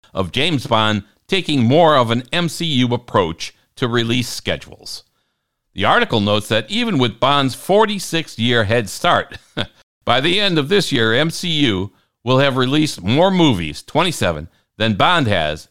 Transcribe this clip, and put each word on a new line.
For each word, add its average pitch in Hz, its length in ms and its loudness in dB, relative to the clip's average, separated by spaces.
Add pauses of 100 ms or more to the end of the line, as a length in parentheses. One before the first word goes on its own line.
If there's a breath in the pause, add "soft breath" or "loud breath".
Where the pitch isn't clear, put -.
(120)
of 90 180 -4
James 143 360 -2
Bond 107 380 0 (220 soft breath)
taking 156 380 0
more 151 320 4
of 120 140 2
an 123 140 -2 (100)
M 170 160 -2
C 170 160 -6
U 123 260 0
approach 98 640 -4 (220)
to 127 120 -2
release 120 400 -2
schedules. - 760 -10 (680)
The 98 140 -2
article 175 340 2
notes 104 280 0
that 110 220 -2
even 220 280 -2
with 120 200 0
Bond's 135 360 2
forty-six-year 165 1080 0
head 107 260 0
start, - 480 -2 (180)
<laughs> - 480 -12
by 120 160 2
the 175 180 0
end 190 200 0
of 139 100 -2
this 190 240 0
year, 113 220 2
M 156 160 2
C 180 180 -6
U 113 460 0 (300)
will 127 160 2
have 135 180 2
released 139 420 0
more 139 300 2
movies, 117 520 0
twenty-seven, 92 680 -2 (280)
than 110 140 0
Bond 147 340 2
has 80 440 0